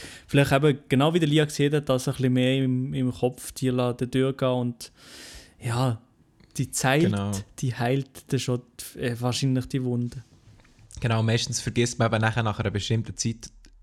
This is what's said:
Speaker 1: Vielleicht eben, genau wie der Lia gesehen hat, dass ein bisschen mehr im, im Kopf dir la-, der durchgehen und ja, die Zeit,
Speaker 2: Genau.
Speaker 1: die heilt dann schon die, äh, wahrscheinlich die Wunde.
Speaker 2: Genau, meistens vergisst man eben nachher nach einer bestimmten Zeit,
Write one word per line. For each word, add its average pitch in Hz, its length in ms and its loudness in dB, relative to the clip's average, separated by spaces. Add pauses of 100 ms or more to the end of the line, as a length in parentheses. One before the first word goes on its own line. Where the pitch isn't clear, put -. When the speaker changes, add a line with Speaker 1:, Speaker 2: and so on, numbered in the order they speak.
(260)
Speaker 1:
Vielleicht 143 260 4
eben, 143 260 4 (100)
genau 143 260 4
wie 175 60 2
der 160 80 4
Lia 151 180 4
gesehen 143 280 0
hat, 143 140 0
dass 127 200 0
ein 135 60 0
bisschen 127 180 2
mehr 127 300 2
im, 131 300 -2
im 127 200 0
Kopf - 400 -4
dir 131 200 -2
la-, 123 220 0
der 123 140 -4
durchgehen 131 420 0
und 123 400 -4 (680)
ja, 120 420 -2 (560)
die 135 120 -4
Zeit, 139 320 2
Speaker 2:
Genau. 104 280 0 (300)
Speaker 1:
die 127 140 -2
heilt 131 360 -2 (200)
dann 131 100 0
schon 123 200 -2 (340)
die, - 60 -14
äh, 123 200 -4
wahrscheinlich 127 480 0
die 135 160 -2
Wunde. 123 380 -4 (800)
Speaker 2:
Genau, 113 220 2
meistens 117 400 0
vergisst 120 360 0
man 113 140 2
eben 110 80 2
nachher 110 220 2
nach 110 160 -2
einer 98 140 -2
bestimmten 107 440 -2
Zeit, - 320 -6 (340)